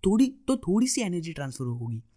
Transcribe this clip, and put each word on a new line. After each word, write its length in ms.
थोड़ी, 280
तो 100
थोड़ी 300
सी 140
एनर्जी 320
ट्रांसफर 320
होगी 380